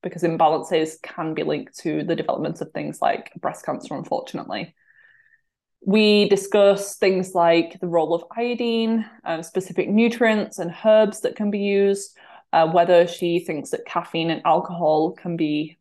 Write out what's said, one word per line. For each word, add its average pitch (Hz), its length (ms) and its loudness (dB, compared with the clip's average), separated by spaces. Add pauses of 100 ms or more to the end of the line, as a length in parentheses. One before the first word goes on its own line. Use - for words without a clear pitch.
because 156 200 -6
imbalances 160 760 0
can 160 320 -8
be 156 100 -4
linked 151 360 -6
to 156 240 -4
the 170 120 -2
development - 440 -4
of - 120 -10
things 151 300 -10
like - 380 -2
breast - 260 -8
cancer, - 300 -8
unfortunately. - 800 -8 (1120)
We 208 440 4
discuss 196 680 2
things 185 400 0
like 170 440 2
the 185 80 -6
role 165 260 0
of 170 100 -4 (120)
iodine, 226 720 -2 (180)
um, 165 200 -6
specific 185 460 -4
nutrients 220 680 2
and 170 160 -8 (120)
herbs 214 360 4
that - 140 -4
can 208 160 -2
be 208 80 -4
used, 196 580 0 (360)
uh, 165 140 4
whether 170 400 6
she 170 320 -2
thinks 160 300 -8
that - 160 -6
caffeine 165 440 -4
and 156 160 -4
alcohol 165 680 2
can 175 260 -8
be 151 440 -4